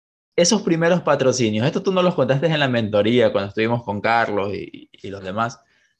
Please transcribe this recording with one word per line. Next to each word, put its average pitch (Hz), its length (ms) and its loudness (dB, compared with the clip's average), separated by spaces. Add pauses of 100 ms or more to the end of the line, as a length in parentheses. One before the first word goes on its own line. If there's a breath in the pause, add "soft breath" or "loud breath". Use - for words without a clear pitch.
(340)
Esos 180 280 2
primeros 170 400 2
patrocinios, 127 640 2
esto 175 160 -2
tú 190 100 -2
no 185 100 2
los 180 120 2
contaste 139 320 0
en 160 120 0
la 143 100 0
mentoría 110 640 2
cuando 98 160 -2
estuvimos 113 360 -2
con 101 160 -6
Carlos 104 540 0
y, - 360 -14
y - 200 -18
los 98 120 -12
demás. 110 380 -6 (400)